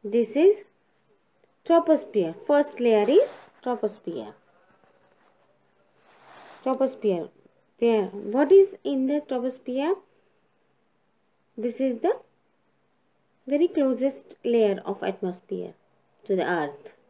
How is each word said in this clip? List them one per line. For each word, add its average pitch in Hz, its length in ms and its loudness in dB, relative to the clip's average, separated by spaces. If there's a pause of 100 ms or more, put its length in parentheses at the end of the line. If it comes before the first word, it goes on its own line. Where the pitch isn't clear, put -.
This 220 320 -2
is 392 240 4 (1040)
troposphere. 311 720 0 (100)
First 294 320 0
layer 220 300 2
is 403 220 4 (340)
troposphere. 190 720 -8 (2250)
Troposphere. 254 680 -2 (500)
Where? 226 240 2
What 202 480 0
is 392 320 8
in 262 240 -2
the 294 120 0
troposphere? 262 760 -4 (1600)
This 233 220 -6
is 254 180 -2
the 392 220 -2 (1300)
very 294 180 2
closest 269 800 -2
layer 214 420 2
of 202 160 -8
atmosphere 185 720 -8 (520)
to 190 100 0
the 156 100 -2
earth. 156 460 -6 (180)